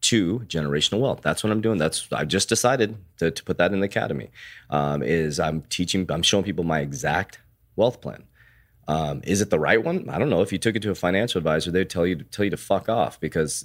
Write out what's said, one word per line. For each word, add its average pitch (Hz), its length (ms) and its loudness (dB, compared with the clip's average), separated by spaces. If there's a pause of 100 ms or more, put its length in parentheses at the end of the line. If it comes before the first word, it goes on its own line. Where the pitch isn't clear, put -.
to 107 460 2
generational 76 520 0
wealth. 127 220 0
That's - 220 -2
what 107 80 2
I'm 107 100 0
doing. 110 160 0
That's, 78 340 -2
I've 71 160 -2
just 92 220 0
decided 113 480 2 (200)
to, 82 120 2
to - 140 -8
put - 160 -4
that 87 120 4
in 98 100 0
the 101 40 0
academy, 104 460 -4 (400)
um, 73 320 2
is 78 360 0
I'm 80 240 0
teaching, 90 460 -2
I'm 82 140 -2
showing 101 200 4
people 92 200 -2
my 82 160 0
exact 73 580 -2 (380)
wealth 117 260 0
plan. - 220 -12 (640)
Um, 76 360 -2
is 98 180 2
it 104 100 0
the 80 80 4
right 98 220 4
one? 175 280 -2
I - 80 -4
don't 131 120 2
know. 90 120 4
If 104 100 0
you 98 60 -2
took 110 180 0
it 107 60 -2
to 104 100 0
a 85 40 0
financial 98 420 0
advisor, 80 340 0
they'd 92 180 2
tell 87 160 0
you 90 100 2
to, 71 100 -10
tell - 180 -4
you 101 80 0
to 85 60 -4
fuck - 320 0
off 113 300 0
because 78 460 -2